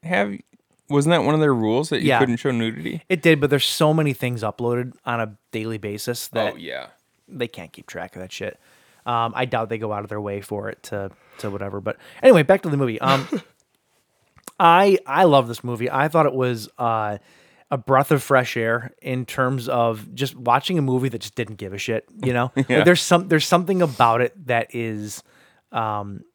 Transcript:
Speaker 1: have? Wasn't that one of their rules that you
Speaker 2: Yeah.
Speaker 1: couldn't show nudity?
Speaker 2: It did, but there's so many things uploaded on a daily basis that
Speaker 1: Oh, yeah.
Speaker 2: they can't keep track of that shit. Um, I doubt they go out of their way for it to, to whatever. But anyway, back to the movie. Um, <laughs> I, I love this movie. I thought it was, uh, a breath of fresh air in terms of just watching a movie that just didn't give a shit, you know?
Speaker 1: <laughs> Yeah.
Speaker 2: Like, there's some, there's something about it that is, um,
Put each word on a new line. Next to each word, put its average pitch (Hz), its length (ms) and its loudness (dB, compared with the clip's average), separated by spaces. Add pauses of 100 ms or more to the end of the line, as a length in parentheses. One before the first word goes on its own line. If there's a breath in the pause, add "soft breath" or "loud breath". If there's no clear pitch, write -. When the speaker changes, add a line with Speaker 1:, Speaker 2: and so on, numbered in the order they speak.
Speaker 1:
have? 196 300 -2 (560)
Wasn't 143 220 4
that 170 120 4
one 147 120 2
of 156 60 2
their 147 120 4
rules 117 360 0
that 139 120 -2
you 147 60 0
Speaker 2:
Yeah. 127 120 4
Speaker 1:
couldn't 120 180 0
show 139 140 -4
nudity? 120 580 -6
Speaker 2:
It 175 120 -2
did, 160 200 4
but 143 100 2
there's 139 140 2
so 156 280 2
many 151 200 0
things 123 300 -6
uploaded 120 500 -4 (120)
on 120 140 -4
a 107 160 -6 (160)
daily 110 260 -6
basis 107 520 -8
that 107 240 -2
Speaker 1:
Oh, - 20 -18
yeah. 65 320 -12 (400)
Speaker 2:
they 123 220 -8
can't 82 240 -18
keep - 140 -20
track 90 280 -14
of 92 60 -14
that 92 100 -14
shit. - 280 -10 (460 soft breath)
Um, 117 300 -2
I 127 100 -2
doubt 113 220 -4
they 113 100 -6
go 107 140 -8
out 104 120 -6
of 104 60 -14
their 107 120 -8
way 101 180 -8
for 101 300 -10
it - 140 -14
to, 98 280 -8 (280)
to 107 100 -8
whatever. 98 320 -8
But 110 160 -6 (240 loud breath)
anyway, 208 220 8
back 190 180 4
to 170 80 -4
the 147 80 0
movie. 123 240 -2
Um, 135 300 2
<laughs> - 100 -4 (1200)
I, 185 480 6
I 147 160 2
love 139 240 6
this 117 160 -10
movie. 120 260 -4
I 139 180 0
thought 156 180 2
it 139 80 0
was, 123 440 -2
uh, 110 400 -2 (540 soft breath)
a 143 60 0
breath 135 340 2
of 143 100 4
fresh 127 340 2
air 117 360 -2 (100)
in 127 240 -6
terms 127 420 -2
of 117 460 -2
just 131 220 -6
watching 127 420 0
a 156 40 2
movie 127 280 0
that 113 120 -6
just - 120 -14
didn't 110 220 -8
give 98 180 -12
a 101 60 -10
shit, 113 260 -4 (180)
you 131 100 0
know? 123 200 0
Speaker 1:
<laughs> 135 140 0
Yeah. 123 100 4
Speaker 2:
Like, - 80 6
there's 175 160 6
some, 180 280 2
there's 156 180 2
something 180 340 2
about 120 400 2
it 139 240 -4
that 120 300 -2
is, 107 480 -8 (480 soft breath)
um, 104 500 -6 (140)